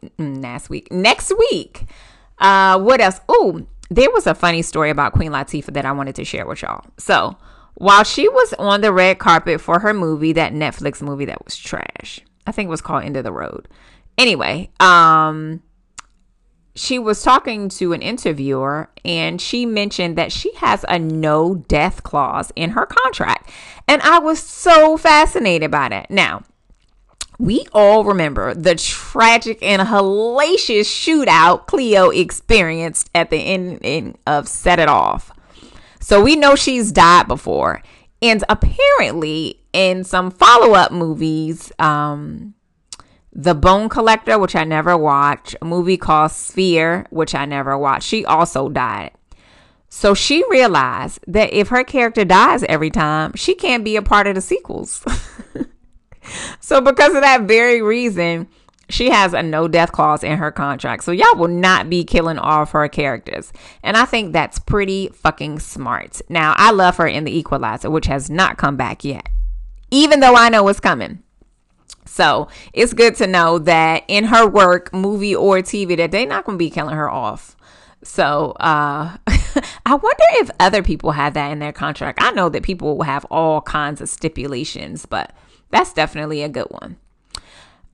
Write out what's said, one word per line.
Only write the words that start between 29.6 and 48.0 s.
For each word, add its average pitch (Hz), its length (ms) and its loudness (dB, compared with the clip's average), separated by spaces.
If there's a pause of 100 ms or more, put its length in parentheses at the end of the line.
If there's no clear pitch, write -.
and 196 200 2
hellacious 220 1040 0
shootout 180 800 2
Cleo 208 420 4
experienced 165 1040 -2
at 170 160 0
the 156 80 0
end, 180 460 -6
end - 420 -6
of 143 220 -2
Set 180 320 0
It 156 80 2
Off. 85 440 2 (680)
So 202 220 4
we 277 140 4
know 285 200 6
she's 247 360 -2
died 170 360 6
before. 73 540 -4 (400)
And 220 260 0
apparently 160 1120 0 (140)
in 185 300 0
some 185 280 -4
follow-up 226 600 6
movies, 160 880 -4
um, 147 720 -4 (800)
The 156 200 0
Bone 185 360 2
Collector, 220 500 0
which 185 160 -2
I 160 80 -2
never 160 340 0
watched, 143 640 0
a - 40 -10
movie 175 320 0
called 156 340 0
Sphere, 170 800 -2
which 156 260 -4
I 143 100 -4
never 139 320 -4
watched, 139 300 -2